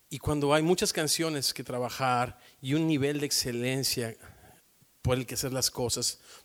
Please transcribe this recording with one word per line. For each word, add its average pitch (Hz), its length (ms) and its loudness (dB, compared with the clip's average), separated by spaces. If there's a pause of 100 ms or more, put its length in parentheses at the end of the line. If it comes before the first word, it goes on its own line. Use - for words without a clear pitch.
y 143 100 -8
cuando 147 340 2
hay 156 120 4
muchas 185 280 2
canciones 156 600 -2
que 139 80 -8
trabajar 123 760 0 (240)
y 135 140 -2
un 160 140 2
nivel 147 320 2
de 147 60 -2
excelencia 123 920 -2 (880)
por 127 140 2
el 127 100 -4
que 123 80 -8
hacer 123 180 -4
las 104 180 0
cosas, 120 500 -2 (240)